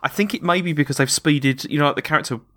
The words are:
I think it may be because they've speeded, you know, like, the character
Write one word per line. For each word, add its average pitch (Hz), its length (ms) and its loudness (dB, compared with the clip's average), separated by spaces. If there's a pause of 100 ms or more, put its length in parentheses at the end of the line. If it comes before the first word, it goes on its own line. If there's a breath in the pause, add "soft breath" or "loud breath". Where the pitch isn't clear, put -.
I 135 60 -2
think 202 260 -2
it - 80 -8
may 175 180 2
be 175 120 -2
because 143 240 0
they've 135 120 2
speeded, 139 640 0
you 147 80 0
know, 147 80 4
like, 139 100 2
the 131 60 -2
character 135 380 -2 (160)